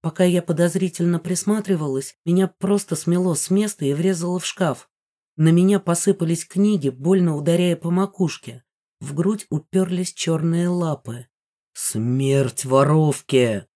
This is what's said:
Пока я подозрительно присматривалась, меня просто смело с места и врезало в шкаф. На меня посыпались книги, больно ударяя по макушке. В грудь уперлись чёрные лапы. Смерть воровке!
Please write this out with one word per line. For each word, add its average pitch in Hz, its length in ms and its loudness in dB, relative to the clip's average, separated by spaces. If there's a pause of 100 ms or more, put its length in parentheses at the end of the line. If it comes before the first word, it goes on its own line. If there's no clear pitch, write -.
Пока 165 220 -2
я 180 160 4
подозрительно 170 760 0
присматривалась, 170 1040 -4
меня 180 240 2
просто 202 480 -2
смело 175 380 0
с - 160 -4
места 202 340 0
и 139 80 0
врезало 175 460 -2
в 175 80 -6
шкаф. - 420 -4 (480)
На 156 140 4
меня 180 280 4
посыпались 175 680 -2
книги, 196 420 0
больно 160 480 0
ударяя 170 400 0
по 170 140 -8
макушке. 180 760 -4 (360)
В 143 140 -10
грудь 185 360 -2
уперлись 180 640 -4
чёрные 165 540 -2
лапы. 151 580 -4 (460)
Смерть 131 920 -2
воровке! 135 1120 2